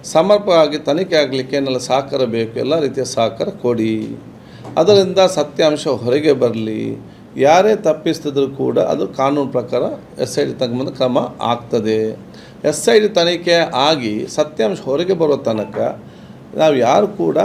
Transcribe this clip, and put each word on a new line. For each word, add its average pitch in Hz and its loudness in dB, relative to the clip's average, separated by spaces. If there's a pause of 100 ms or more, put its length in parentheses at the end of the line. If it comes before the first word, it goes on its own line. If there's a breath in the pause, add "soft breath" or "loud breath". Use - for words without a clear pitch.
ಸಮರ್ಪಕವಾಗಿ 190 4
ತನಿಖೆ 165 -2
ಆಗಲಿಕ್ಕೆ 135 0
ಏನೆಲ್ಲ 135 -2
ಸಹಕಾರ 131 0
ಬೇಕು, 113 -4
ಎಲ್ಲ 139 0
ರೀತಿಯ 135 -2
ಸಹಕಾರ 120 -2
ಕೊಡಿ. 113 -2 (580 loud breath)
ಅದರಿಂದ 185 4
ಸತ್ಯಾಂಶ 156 2
ಹೊರಗೆ 135 2
ಬರಲಿ. 113 -4 (240 loud breath)
ಯಾರೇ 180 4
ತಪ್ಪಿಸ್ತಿದ್ರು 156 -2
ಕೂಡ 131 -2
ಅದು 175 0
ಕಾನೂನು 139 0
ಪ್ರಕಾರ 120 -2 (400)
ಎಸ್ 127 -4
ಐ 143 2
ಡಿ 127 -6
ತಗೊಂಬಂದು 123 -4
ಕ್ರಮ 127 -2
ಆಗ್ತದೆ. 110 -2 (300 loud breath)
ಎಸ್ 147 0
ಐ 226 6
ಡಿ 208 2
ತನಿಖೆ 175 0 (200)
ಆಗಿ 127 0
ಸತ್ಯಾಂಶ 165 -2
ಹೊರಗೆ 170 -2
ಬರೋ 160 2
ತನಕ 110 -4 (540 loud breath)
ನಾವು 156 4
ಯಾರು 139 4
ಕೂಡ 160 -2